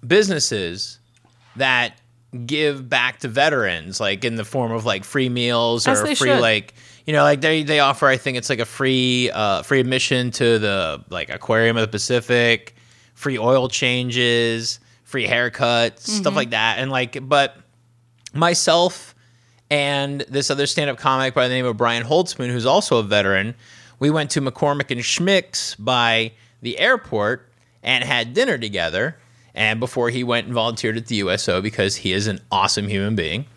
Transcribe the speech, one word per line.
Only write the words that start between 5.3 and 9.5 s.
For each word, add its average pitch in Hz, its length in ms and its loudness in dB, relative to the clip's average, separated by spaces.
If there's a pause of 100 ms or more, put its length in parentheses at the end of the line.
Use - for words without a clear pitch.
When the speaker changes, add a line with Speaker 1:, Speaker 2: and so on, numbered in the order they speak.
Speaker 2:
As 262 140 2
Speaker 1:
or - 60 0
Speaker 2:
they 302 100 0
Speaker 1:
free, - 140 0
Speaker 2:
should. 269 100 4
Speaker 1:
like, 110 340 2 (320)
you 156 60 -4
know, 147 120 4
like, 147 180 4
they, 156 220 2
they 147 180 2
offer, 139 260 4
I 131 80 6
think 127 220 -4
it's, 120 120 -6
like, 127 100 0
a 117 60 0
free, 127 680 0
uh, 101 300 0